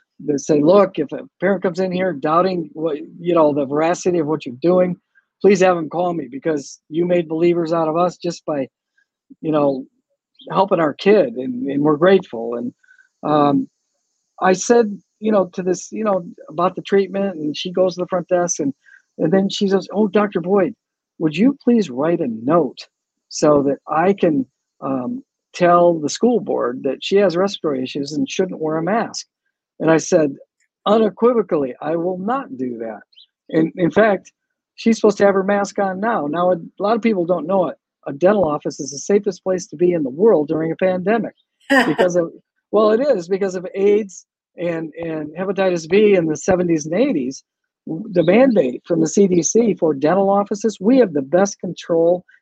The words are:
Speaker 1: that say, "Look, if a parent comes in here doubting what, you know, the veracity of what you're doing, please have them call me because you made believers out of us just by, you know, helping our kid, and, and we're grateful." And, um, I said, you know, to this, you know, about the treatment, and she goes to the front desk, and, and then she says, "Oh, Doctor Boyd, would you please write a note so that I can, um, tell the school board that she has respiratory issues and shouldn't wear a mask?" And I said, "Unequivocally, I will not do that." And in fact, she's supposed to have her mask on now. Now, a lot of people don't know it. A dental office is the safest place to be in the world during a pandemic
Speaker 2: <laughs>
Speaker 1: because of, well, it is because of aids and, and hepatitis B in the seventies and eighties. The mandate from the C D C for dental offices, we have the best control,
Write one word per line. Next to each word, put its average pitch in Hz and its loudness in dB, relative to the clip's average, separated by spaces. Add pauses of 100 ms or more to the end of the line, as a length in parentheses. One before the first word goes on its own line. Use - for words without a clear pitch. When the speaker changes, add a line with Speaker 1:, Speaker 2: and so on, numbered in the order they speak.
(260)
Speaker 1:
that 143 -2
say, 147 0
"Look, 190 4
if 147 -4
a 127 -12 (140)
parent 185 -2
comes 180 -4
in 185 -2
here 180 -2
doubting 160 0
what, 156 -4 (220)
you 170 0
know, 151 4
the 143 -2
veracity 170 -2
of 147 -2
what 156 -4
you're 123 -12
doing, 180 2 (460)
please 196 4
have 185 4
them 160 -6
call 175 -4
me 151 -6
because 139 -6 (100)
you 165 -2
made 175 0
believers 165 0
out 165 0
of 156 -2
us 175 0
just - -8
by, 143 -4 (720)
you 156 -4
know, 143 0 (640)
helping 185 2
our 151 0
kid, 180 2
and, 127 -6
and 143 -2
we're 151 2
grateful." 139 2
And, 120 -8 (500)
um, 143 2 (720)
I 185 4
said, 208 0 (200)
you 214 -4
know, 190 2
to 180 -10
this, 180 -4
you 214 -8
know, 190 -2 (240)
about 180 -2
the - -10
treatment, 196 -2
and 147 -6
she - -10
goes 185 0
to 180 -6
the 175 -4
front 180 -4
desk, 175 -2
and, 151 -2 (440)
and 165 0
then 196 2
she 202 -2
says, 190 0
"Oh, 208 0
Doctor 208 0
Boyd, 175 0 (420)
would 151 -2
you 254 2
please 226 2
write 156 -2
a 143 -2
note 123 -2 (400)
so 147 2
that 139 -2
I 170 0
can, 156 0 (360)
um, 127 -6 (300)
tell 175 4
the 143 -4
school 226 2
board 127 -4
that 135 -4
she - -2
has 190 4
respiratory 170 -2
issues 139 -6
and 139 -2
shouldn't 185 -4
wear 156 -2
a 165 -4
mask?" 196 -4 (540)
And 156 0
I 160 6
said, 151 2 (500)
"Unequivocally, 202 0
I 151 -4
will 180 -4
not 240 -6
do 123 -6
that." 110 -10 (480)
And 160 0
in 175 0
fact, 202 2 (440)
she's 226 0
supposed 208 2
to 202 4
have 202 4
her 190 0
mask 202 -2
on 190 -4
now. 196 -2
Now, 175 0
a 175 0 (200)
lot 202 0
of 220 -4
people 202 0
don't 165 -2
know 143 0
it. 135 -10 (300)
A 147 -10
dental 180 2
office 151 -4
is 139 -8
the 139 -12
safest 202 -2
place 185 -4
to - -18
be 180 2
in 160 -2
the 127 -4
world 160 2
during 160 -4
a 156 -4
pandemic 185 -2 (180)
Speaker 2:
<laughs> - -20
Speaker 1:
because 185 2
of, 165 0 (400)
well, 214 4
it 220 2
is 226 0
because 190 -2
of 185 -8
aids 202 0 (320)
and, 165 -6
and 156 -10
hepatitis 185 -2
B 208 6
in 165 2
the 156 -2
seventies 175 0
and 156 -6
eighties. 180 -2 (420)
The 170 -2
mandate 185 4
from 165 0
the 160 2
C 202 4
D 180 2
C 220 2
for 160 0
dental 170 2
offices, 202 -2
we 240 4
have 196 4
the 143 -2
best 175 0
control, 170 0 (180)